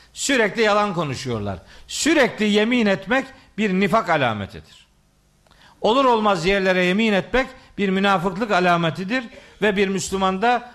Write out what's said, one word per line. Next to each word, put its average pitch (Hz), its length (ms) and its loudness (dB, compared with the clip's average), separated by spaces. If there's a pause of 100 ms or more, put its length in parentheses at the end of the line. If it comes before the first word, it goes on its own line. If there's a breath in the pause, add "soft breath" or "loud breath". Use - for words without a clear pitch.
(140 soft breath)
Sürekli 220 480 0
yalan 208 320 2
konuşuyorlar. 120 640 -6 (280 loud breath)
Sürekli 269 580 0
yemin 220 400 2
etmek 208 400 -2 (320 loud breath)
bir 202 160 0
nifak 190 360 0
alametidir. 107 800 -4 (920 soft breath)
Olur 254 240 2
olmaz 214 400 2
yerlere 185 380 2
yemin 208 300 2
etmek 240 340 0 (320 loud breath)
bir 196 100 0
münafıklık 196 640 0
alametidir 180 720 0 (380 loud breath)
ve 208 140 2
bir 196 120 2
Müslümanda 190 880 -2